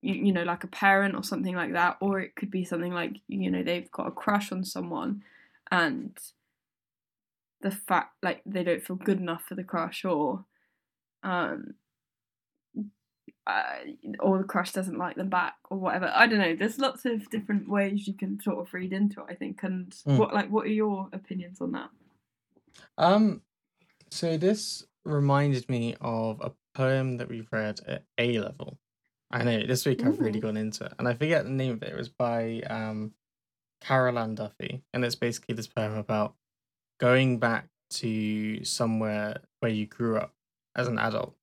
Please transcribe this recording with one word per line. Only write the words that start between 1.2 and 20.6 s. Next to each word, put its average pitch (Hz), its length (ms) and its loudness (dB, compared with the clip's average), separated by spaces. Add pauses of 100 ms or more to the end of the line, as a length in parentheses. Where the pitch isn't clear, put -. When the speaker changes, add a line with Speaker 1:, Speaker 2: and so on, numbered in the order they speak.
Speaker 1:
something 185 320 -2
like 175 180 -2
that, 175 280 2
or 196 180 2
it - 160 -8
could 202 160 -8
be 185 120 -2
something 175 300 -4
like, 175 340 -6
you 190 240 -2
know, 180 120 0
they've 175 280 -4
got - 160 -4
a - 40 -6
crush 202 400 0
on 185 120 -4
someone 185 600 -6 (480)
and 170 460 -2 (1400)
the 196 100 0
fact, - 500 0
like, - 240 -2
they 190 180 -2
don't 170 200 0
feel 185 140 -6
good 196 220 2
enough 170 260 -4
for 190 100 -12
the 185 80 -8
crush 180 420 -4
or, 151 400 0 (800)
um, 175 520 -4 (1700)
uh, 69 300 -2 (420)
or 190 200 4
the 196 40 0
crush 185 280 -2
doesn't 196 260 -4
like 175 180 -4
them 190 140 -4
back 180 260 0 (140)
or 196 100 -4
whatever. 185 340 0
I 233 140 8
don't 220 120 4
know. 170 160 4
There's 220 240 -2
lots 269 260 0
of 226 240 -2
different 208 400 -2
ways 202 380 0
you 196 60 -4
can 196 260 -6
sort 180 200 -2
of 175 140 -10
read 185 200 -6
into 202 280 0
it, - 80 -14
I 175 60 -10
think. 202 280 -8
And 185 280 -6 (160)
Speaker 2:
Mm. 139 120 6
Speaker 1:
what, 214 140 4
like, 208 180 2
what 214 140 2